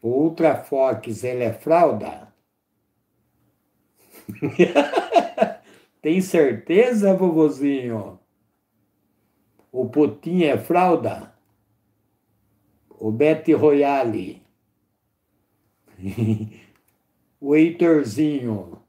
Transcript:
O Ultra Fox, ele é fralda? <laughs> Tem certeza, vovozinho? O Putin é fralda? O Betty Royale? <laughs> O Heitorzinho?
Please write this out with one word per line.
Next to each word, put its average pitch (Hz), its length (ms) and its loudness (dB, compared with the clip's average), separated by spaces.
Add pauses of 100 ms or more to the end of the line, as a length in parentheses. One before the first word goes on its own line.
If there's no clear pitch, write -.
O 113 80 -6
Ultra 156 460 0
Fox, 131 680 -4
ele 123 200 -4
é 110 100 -2
fralda? 147 800 -2 (1900)
<laughs> - 1300 0 (400)
Tem 170 200 0
certeza, 190 920 2
vovozinho? 139 1040 -2 (1500)
O 120 180 -4
Putin 156 540 0
é 139 140 2
fralda? 165 760 0 (1600)
O 110 220 -8
Betty 156 420 0
Royale? 139 880 0 (1600)
<laughs> 107 720 -6 (720)
O 143 140 0
Heitorzinho? 143 1300 0